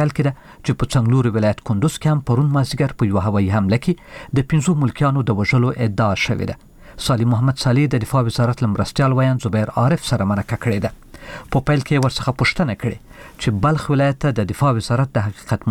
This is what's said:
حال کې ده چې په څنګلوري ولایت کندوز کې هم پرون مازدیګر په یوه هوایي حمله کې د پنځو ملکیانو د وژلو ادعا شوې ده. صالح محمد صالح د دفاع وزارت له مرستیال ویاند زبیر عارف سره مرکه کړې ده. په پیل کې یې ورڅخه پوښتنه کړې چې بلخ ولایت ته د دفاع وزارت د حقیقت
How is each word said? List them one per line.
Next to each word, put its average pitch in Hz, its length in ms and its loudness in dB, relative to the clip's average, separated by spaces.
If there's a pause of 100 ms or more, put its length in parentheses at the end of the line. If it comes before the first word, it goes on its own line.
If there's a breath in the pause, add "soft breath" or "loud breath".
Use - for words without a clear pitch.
حال 151 140 0
کې 151 120 0
ده 135 60 -2 (320 loud breath)
چې 139 140 2
په - 140 0
څنګلوري 120 440 2
ولایت 107 340 0
کندوز 104 280 0
کې - 140 -2
هم 143 180 -2
پرون 147 260 2
مازدیګر 139 420 -2
په 107 120 2
یوه 98 180 0
هوایي 101 260 2
حمله 104 300 2
کې 180 80 2 (460 loud breath)
د 135 120 -2
پنځو 151 320 2
ملکیانو 135 460 0
د 104 120 0
وژلو 123 360 2
ادعا 110 340 0 (140)
شوې 101 260 -2
ده. - 100 -14 (440 loud breath)
صالح 117 240 2
محمد 127 380 0
صالح 131 260 4
د 120 80 0
دفاع 131 240 0
وزارت 120 380 0
له 113 100 2
مرستیال 131 400 0
ویاند 127 360 0
زبیر 107 200 0 (120)
عارف 147 200 2 (100)
سره 101 220 2
مرکه 101 300 -2
کړې 104 200 0
ده. - 80 -4 (600 loud breath)
په 135 160 2
پیل 147 180 2
کې - 100 -2
یې 135 100 2
ورڅخه - 340 -2
پوښتنه 131 420 0
کړې 113 160 -4 (440 loud breath)
چې - 80 -2 (160)
بلخ 151 260 2
ولایت 139 320 2
ته 139 160 0
د 98 100 -2
دفاع 143 280 0
وزارت 123 400 0
د 101 100 0
حقیقت - 440 -6